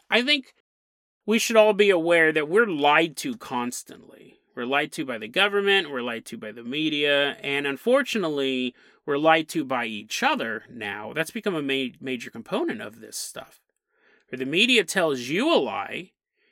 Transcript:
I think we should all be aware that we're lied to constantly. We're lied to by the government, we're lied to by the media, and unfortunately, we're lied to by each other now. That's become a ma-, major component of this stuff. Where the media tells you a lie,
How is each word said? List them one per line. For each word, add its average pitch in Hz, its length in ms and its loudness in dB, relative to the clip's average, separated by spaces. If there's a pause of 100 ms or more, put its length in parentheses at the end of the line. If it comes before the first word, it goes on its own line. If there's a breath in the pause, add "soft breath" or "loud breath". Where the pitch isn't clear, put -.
I 220 120 4
think 269 320 -2 (720)
we 220 140 4
should 226 180 2
all 214 160 8
be 202 160 4
aware 165 420 4
that 151 160 0
we're 214 200 4
lied 151 500 2
to 131 180 -6
constantly. - 1040 -10 (200)
We're 120 60 -6
lied 147 240 -2
to 156 140 -6
by 123 120 -8
the 107 100 -10
government, 196 600 2
we're 127 140 -6
lied 117 220 -6
to 117 120 -12
by 107 140 -12
the 117 120 -16
media, 147 800 0
and 143 240 -2
unfortunately, 139 1080 0 (320 soft breath)
we're 143 100 0
lied 160 320 4
to 151 160 -4
by 123 200 -2
each 107 360 -8
other 156 480 -2
now. 107 440 -10
That's 156 180 -6
become 202 240 -4
a 151 80 -4
ma-, 135 360 -4
major 127 300 -8
component 180 500 -6
of 110 200 -14
this 107 180 -14
stuff. - 420 -14 (720)
Where 131 80 -10
the 131 80 -4
media 208 380 4
tells 160 380 0
you 180 300 0
a 302 60 6
lie, 117 540 -4 (400)